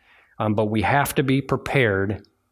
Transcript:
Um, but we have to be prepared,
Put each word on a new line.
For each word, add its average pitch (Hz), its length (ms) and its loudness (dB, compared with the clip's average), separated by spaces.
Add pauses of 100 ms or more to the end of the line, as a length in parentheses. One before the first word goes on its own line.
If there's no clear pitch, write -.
(400)
Um, 107 140 0
but 107 140 0
we 107 160 -2
have 135 320 0
to 151 80 2
be 135 180 2
prepared, 104 840 0 (260)